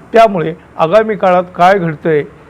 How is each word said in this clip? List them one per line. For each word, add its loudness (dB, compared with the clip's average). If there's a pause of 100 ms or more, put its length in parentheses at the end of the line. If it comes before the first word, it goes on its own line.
(120)
त्यामुळे 2 (240)
आगामी 0
काळात 0 (140)
काय 2
घडतंय -4 (260)